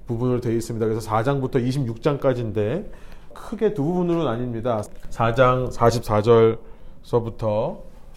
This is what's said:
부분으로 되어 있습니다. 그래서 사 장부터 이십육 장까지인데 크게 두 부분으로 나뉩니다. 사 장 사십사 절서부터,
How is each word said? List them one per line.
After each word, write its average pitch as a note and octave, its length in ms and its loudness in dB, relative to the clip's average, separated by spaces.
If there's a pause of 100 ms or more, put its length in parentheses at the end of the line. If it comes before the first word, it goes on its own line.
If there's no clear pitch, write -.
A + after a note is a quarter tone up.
부분으로 B2 360 0
되어 A#2 100 -2
있습니다. A2+ 320 -2
그래서 A2 160 0
사 A2 220 0
장부터 C3+ 380 0
이십육 B2 420 -2
장까지인데 B2 880 0 (420)
크게 G#3+ 400 -2
두 C#3+ 100 -2
부분으로 E3+ 420 0
나뉩니다. A#2 640 -2 (220)
사 A#2 240 0
장 B2+ 380 4
사십사 A2+ 520 4
절서부터, A2+ 1600 2 (340)